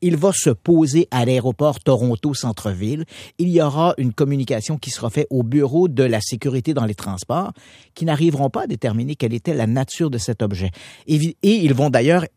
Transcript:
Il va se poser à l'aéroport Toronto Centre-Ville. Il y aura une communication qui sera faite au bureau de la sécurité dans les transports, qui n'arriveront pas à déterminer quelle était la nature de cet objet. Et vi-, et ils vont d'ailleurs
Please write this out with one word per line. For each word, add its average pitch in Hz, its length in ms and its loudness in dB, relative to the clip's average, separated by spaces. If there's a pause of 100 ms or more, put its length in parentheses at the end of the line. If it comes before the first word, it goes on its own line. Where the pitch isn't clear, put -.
Il 175 140 2
va 175 180 2
se - 180 0
poser 160 600 4
à 123 140 0
l'aéroport 127 560 0
Toronto 123 540 2
Centre-Ville. 110 680 -4 (340)
Il 175 100 0
y 170 120 4
aura 156 380 2
une 127 140 0
communication 139 640 -2
qui - 120 -12
sera 117 200 -6
faite 147 200 0
au 127 120 0
bureau 143 460 2
de 131 160 2
la 113 160 2
sécurité 131 520 -4
dans 131 120 -2
les 107 100 -2
transports, 123 560 -6 (440)
qui 160 100 -8
n'arriveront 147 440 0
pas - 140 -6
à - 60 -8
déterminer 123 480 -4
quelle 117 180 -4
était 151 200 -4
la 113 120 -2
nature 131 420 -2
de 123 100 -4
cet 110 220 -6
objet. 95 300 -2 (380)
Et 151 100 2
vi-, 160 240 -2
et 208 220 4
ils 139 100 4
vont 139 160 2
d'ailleurs 147 360 4 (100)